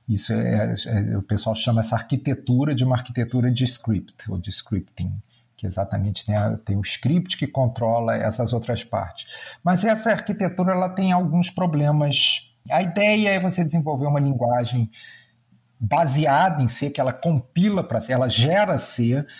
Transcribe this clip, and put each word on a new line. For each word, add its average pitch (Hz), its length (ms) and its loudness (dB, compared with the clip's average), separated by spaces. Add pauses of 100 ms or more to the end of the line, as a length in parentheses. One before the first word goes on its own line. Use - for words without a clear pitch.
Isso 110 260 -2
é, 113 400 0 (140)
é, 110 300 0
o 98 40 -2
pessoal 107 320 -2
chama 113 280 0
essa 110 140 -2
arquitetura 135 800 0
de 123 100 0
uma 127 120 2
arquitetura 123 560 -2
de 123 140 0
script, - 640 -4
ou 95 60 -4
de 90 120 -8
scripting, 95 640 -6 (480)
que 101 60 -6
exatamente 98 580 -4
tem 107 100 0
a, 107 220 0
tem 101 180 -4
o 101 60 0
script 170 560 -2
que 147 80 -4
controla 117 720 0
essas 110 360 -2
outras 120 320 -4
partes. - 440 -8 (360)
Mas 180 220 2
essa 220 240 2
arquitetura, 185 640 0
ela 180 160 0
tem 185 220 0
alguns 175 400 2
problemas. 147 1000 0 (160)
A 156 140 2
ideia 208 480 2
é 190 100 2
você 180 240 0
desenvolver 147 440 0
uma 143 120 2
linguagem 120 720 0 (920)
baseada 147 840 2
em 120 40 4
C, 143 220 -2
que - 100 -6
ela 131 140 0
compila 170 720 0
pra 113 180 -2
C, 127 100 -6
ela 127 160 2
gera 165 520 2
C, 123 440 0 (160)